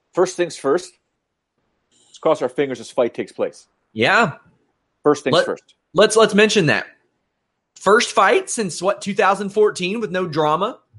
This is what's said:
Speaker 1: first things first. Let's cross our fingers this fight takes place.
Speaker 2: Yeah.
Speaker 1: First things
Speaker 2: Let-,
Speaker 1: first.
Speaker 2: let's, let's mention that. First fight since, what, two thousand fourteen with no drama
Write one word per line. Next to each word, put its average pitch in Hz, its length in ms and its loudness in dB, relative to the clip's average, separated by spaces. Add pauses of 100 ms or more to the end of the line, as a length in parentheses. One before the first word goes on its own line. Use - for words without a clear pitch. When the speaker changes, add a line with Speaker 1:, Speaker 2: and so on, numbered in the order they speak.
(120)
Speaker 1:
first 180 260 -2
things 175 180 -4
first. 156 380 -2 (1120)
Let's - 120 -20
cross 156 240 0
our 127 60 -2
fingers 135 280 -4
this 110 140 -16
fight 120 240 -2
takes 107 160 -8
place. - 340 -8 (280)
Speaker 2:
Yeah. 165 420 0 (680)
Speaker 1:
First 147 220 0
things 135 100 0
Speaker 2:
Let-, 180 140 2
Speaker 1:
first. - 260 -10 (220)
Speaker 2:
let's, 214 200 4
let's 214 200 4
mention 208 320 4
that. 104 180 0 (880)
First 226 380 0
fight 226 400 2
since, 202 280 -6
what, 190 220 -4
two 196 140 -8
thousand 196 340 0
fourteen 208 500 0
with 202 120 -8
no 185 160 -4
drama 160 520 -2 (200)